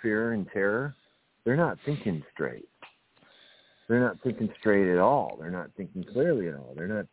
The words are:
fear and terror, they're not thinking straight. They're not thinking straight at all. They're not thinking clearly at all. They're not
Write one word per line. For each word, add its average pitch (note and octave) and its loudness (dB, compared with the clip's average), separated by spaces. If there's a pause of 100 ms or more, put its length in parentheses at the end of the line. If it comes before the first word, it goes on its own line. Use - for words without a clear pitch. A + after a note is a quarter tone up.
fear A2+ 0
and G2+ -2
terror, G#2+ 0 (500)
they're B2 2
not D3+ 0
thinking G#2 -4 (100)
straight. B1+ -8 (1200)
They're A#2+ 4
not A#2 0
thinking A#2 -2
straight G2 4
at F2+ 6
all. F#2 4
They're E2 -10
not F2+ -8
thinking F#2 -10
clearly A#2+ 0
at D2+ -8
all. C2 -16
They're E2+ -8
not G#2 -6